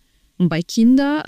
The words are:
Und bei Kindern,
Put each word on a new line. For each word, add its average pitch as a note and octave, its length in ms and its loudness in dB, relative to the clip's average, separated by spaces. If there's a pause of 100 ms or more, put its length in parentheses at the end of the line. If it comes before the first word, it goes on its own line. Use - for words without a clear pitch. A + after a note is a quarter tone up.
(380)
Und F3+ 120 0
bei E3 120 -4
Kindern, C4+ 680 0